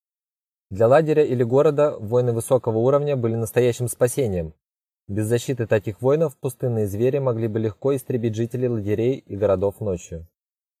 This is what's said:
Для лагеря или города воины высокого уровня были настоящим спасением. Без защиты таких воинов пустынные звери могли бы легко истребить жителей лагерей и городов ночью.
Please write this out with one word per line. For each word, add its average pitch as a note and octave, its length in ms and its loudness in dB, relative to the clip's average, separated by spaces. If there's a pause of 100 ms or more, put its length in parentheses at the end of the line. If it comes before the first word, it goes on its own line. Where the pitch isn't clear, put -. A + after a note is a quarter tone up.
(720)
Для G#2+ 180 2
лагеря D3+ 360 4
или B2 180 0
города C#3+ 560 2
воины A#2+ 340 0
высокого A#2 460 0
уровня C#3+ 380 2
были A#2 180 0
настоящим A#2+ 540 0
спасением. G2 680 -2 (540)
Без G#2+ 180 -4
защиты A#2+ 400 -2
таких A2 360 -2
воинов D3 340 2
пустынные A#2 500 -4
звери A#2 320 0
могли A#2 300 -2
бы A2 120 -4
легко A2 340 -2
истребить A#2+ 400 -4
жителей B2 340 -2
лагерей A2 500 0
и - 180 -12
городов G2 440 0
ночью. F2 460 -8 (540)